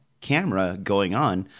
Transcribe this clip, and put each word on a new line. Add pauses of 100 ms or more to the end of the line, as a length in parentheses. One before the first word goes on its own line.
(200)
camera
going
on. (120)